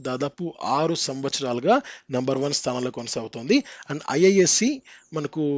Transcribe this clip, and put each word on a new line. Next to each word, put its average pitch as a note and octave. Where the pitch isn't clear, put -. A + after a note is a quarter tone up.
దాదాపు C3+
ఆరు E3
సంవత్సరాలుగా C3+
నెంబర్ C3
వన్ C#3+
స్థానంలో B2
కొనసాగుతోంది. A#2+
And D3+
ఐఐఎస్సి F#3+
మనకు D3+